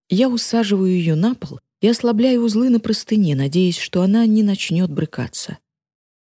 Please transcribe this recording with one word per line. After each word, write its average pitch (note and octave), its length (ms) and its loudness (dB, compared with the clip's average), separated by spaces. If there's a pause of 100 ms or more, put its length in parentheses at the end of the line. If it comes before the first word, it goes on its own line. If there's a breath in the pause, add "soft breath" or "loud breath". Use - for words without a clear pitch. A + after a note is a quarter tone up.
(100)
Я A3 180 2
усаживаю G3+ 680 0
ее E3 220 0
на A3 180 0
пол C#3+ 240 -14 (220)
и G3+ 80 2
ослабляю A#3 540 2
узлы A#3 260 0
на A#3 120 4
простыне, G#3+ 540 0
надеясь, D#3+ 440 0
что - 240 -4
она G#3+ 240 2
не G#3+ 160 2
начнет F#3 480 -2
брыкаться. - 680 -8 (680)